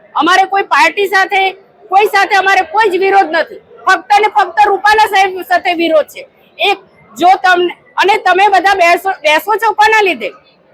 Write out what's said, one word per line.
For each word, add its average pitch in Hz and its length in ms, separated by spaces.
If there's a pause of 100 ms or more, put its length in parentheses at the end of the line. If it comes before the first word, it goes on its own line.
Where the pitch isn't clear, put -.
(160)
અમારે 339 280
કોઈ 392 200
પાર્ટી 330 440
સાથે, 381 440 (380)
કોઈ 392 160
સાથે 392 300
અમારે 392 260
કોઈ 403 280
જ 359 80
વિરોધ 381 340
નથી, 311 240
ફક્ત 381 680
ને 427 60
ફક્ત 415 400
રૂપાલા 427 400
સાહેબ 381 340
સાથે 349 320
વિરોધ 320 320
છે. - 220 (320)
એક 392 180 (400)
જો 320 100
તમને, 359 500 (200)
અને 403 200
તમે 381 300
બધા 392 260
બેસો, 349 360
બેસો 311 460
છો 427 180
કોના 427 280
લીધે? 262 320 (400)